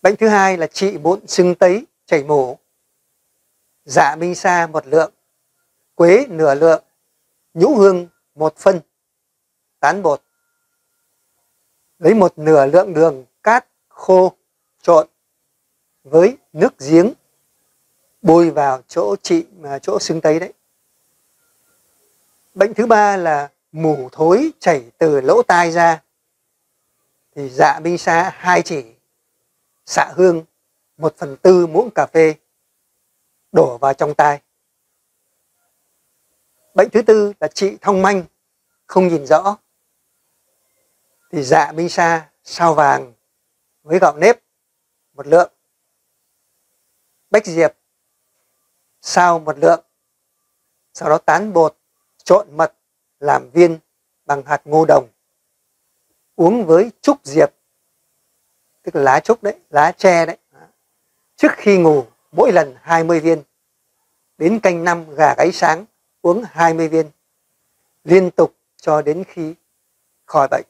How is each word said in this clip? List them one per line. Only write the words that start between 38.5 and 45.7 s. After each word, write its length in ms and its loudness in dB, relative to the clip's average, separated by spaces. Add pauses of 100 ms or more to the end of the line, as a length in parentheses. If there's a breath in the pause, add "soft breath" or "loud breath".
không 220 0
nhìn 180 -4
rõ, 300 0 (1700)
thì 120 -8
dạ 300 0
minh 160 -6
sa 420 -2 (140)
sao 300 0
vàng 380 0 (720)
với 160 -2
gạo 180 2
nếp 260 2 (720)
một 120 -18
lượng, 260 2 (1800)